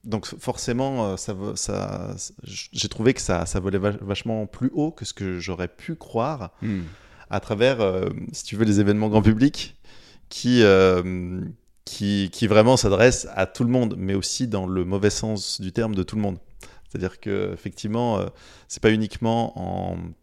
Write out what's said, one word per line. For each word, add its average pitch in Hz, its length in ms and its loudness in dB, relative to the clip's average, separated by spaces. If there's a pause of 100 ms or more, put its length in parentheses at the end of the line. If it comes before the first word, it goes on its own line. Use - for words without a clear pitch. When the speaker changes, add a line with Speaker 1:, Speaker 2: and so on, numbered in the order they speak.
Speaker 1:
Donc, 107 240 -6
forcément, 127 800 -4
euh, 95 100 -4
ça - 160 -8
va, 101 220 -8
ça, 98 600 -6 (280)
j'ai - 460 -8
trouvé - 240 2
que - 80 -4
ça, 87 240 -2
ça 98 140 -4
volait 95 200 -2
va-, 104 120 2 (100)
vachement 107 440 -6
plus - 280 -4
haut 151 180 -2
que - 120 -16
ce - 100 -12
que 92 260 -6
j'aurais 90 280 -6
pu - 280 -12
croire 120 560 -6 (100)
Speaker 2:
Hmm. 98 220 -4 (460)
Speaker 1:
à 101 100 -4
travers, 117 420 2
euh, 95 280 2 (220)
si - 120 -12
tu - 120 -10
veux, 110 100 4
les 104 140 6
événements 104 300 2
grand 107 140 4
public 110 520 2 (540)
qui, 123 320 2
euh, 92 800 4 (440)
qui, 101 460 -2
qui - 140 -2
vraiment 107 320 8
s'adressent 110 580 4
à 95 120 0
tout - 160 -4
le 120 80 2
monde, 117 260 0
mais 95 160 -2
aussi 98 340 -2
dans 98 200 -2
le 92 180 0
mauvais 98 240 2
sens 107 500 -4
du 92 120 -8
terme 110 240 -2
de 92 80 -2
tout - 120 -8
le 107 60 0
monde. 95 160 -4 (500)
C'est-à-dire - 320 -6
que, 98 340 -4
effectivement, 107 680 -4
euh, 95 80 -4 (400)
c'est - 160 -12
pas 110 80 6
uniquement 113 600 -2 (380)
en 87 60 -6 (240)